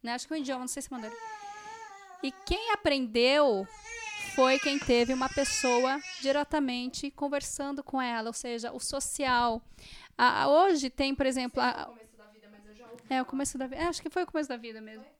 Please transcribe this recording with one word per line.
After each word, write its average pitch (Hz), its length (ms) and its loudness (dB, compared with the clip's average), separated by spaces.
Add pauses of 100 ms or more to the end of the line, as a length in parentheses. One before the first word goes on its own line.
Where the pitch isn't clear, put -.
né? 233 100 -6
Acho 247 140 -6
que 311 80 -6
é - 20 -2
um 320 40 -2
idioma, 262 200 -4
não 254 80 -6
sei 277 140 -6
se - 100 -12
é - 40 -10
mandarim. 233 200 -10 (1040)
E 269 80 -2 (160)
quem 440 260 -2
aprendeu 262 920 4 (680)
foi 262 240 6
quem 285 200 0
teve 240 360 4
uma 262 140 0
pessoa 254 720 2 (220)
diretamente 269 920 0
conversando 285 720 -4
com - 180 -2
ela, 233 280 -2
ou 233 60 -6
seja, 240 380 -6
o 262 80 -8
social. 247 840 0 (560)
A, - 240 6
a, 277 60 4
hoje 302 420 6
tem, 269 240 0
por 277 120 2
exemplo, 254 360 0
a - 260 0 (1200)
É, 262 120 2
o 254 40 2
começo 269 340 -2
da 262 80 -2
vida. 269 160 -6
É, 339 40 2
acho 339 160 -2
que 320 80 -4
foi 359 120 0
o 349 40 -2
começo 302 220 -2
da 262 80 -4
vida 220 240 -12
mesmo. 220 240 -16 (160)